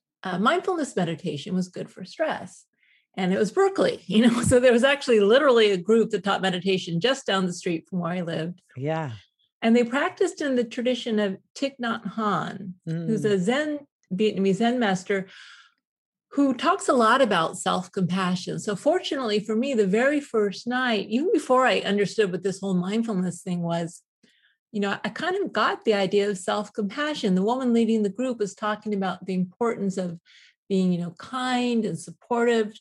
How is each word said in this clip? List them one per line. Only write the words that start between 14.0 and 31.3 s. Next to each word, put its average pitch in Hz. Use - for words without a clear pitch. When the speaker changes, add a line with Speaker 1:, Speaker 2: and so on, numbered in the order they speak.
Speaker 1:
Vietnamese 196
Zen 233
master, 190
who 277
talks 330
a -
lot 240
about 185
self-compassion. 180
So 202
fortunately 269
for 214
me, 269
the 214
very 254
first 208
night, 240
even 285
before 262
I 196
understood 202
what 180
this 190
whole 196
mindfulness 185
thing 175
was, 170
you 214
know, 196
I 220
kind 349
of 262
got -
the 220
idea 202
of 208
self-compassion. 214
The 185
woman 240
leading 226
the 202
group 247
was 202
talking 214
about 190
the 190
importance 185
of 175
being, 185
you 175
know, 170
kind 247